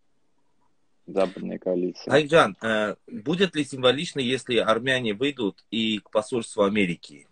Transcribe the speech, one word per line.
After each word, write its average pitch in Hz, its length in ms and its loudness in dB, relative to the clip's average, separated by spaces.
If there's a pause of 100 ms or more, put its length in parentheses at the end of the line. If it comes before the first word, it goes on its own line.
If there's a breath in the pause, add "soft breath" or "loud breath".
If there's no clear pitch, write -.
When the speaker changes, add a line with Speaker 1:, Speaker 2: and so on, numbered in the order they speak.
(1080)
Speaker 1:
Западная 92 500 -2
коалиция. 90 560 -2
Speaker 2:
Айджан, 143 480 4
э, 107 340 0 (120)
будет 170 480 -2
ли 147 100 -2
символично, 131 540 0
если 123 380 -2
армяне 113 560 0
выйдут 123 580 -4
и 110 260 0
к - 140 -12
посольству 110 520 0
Америки, 92 680 -2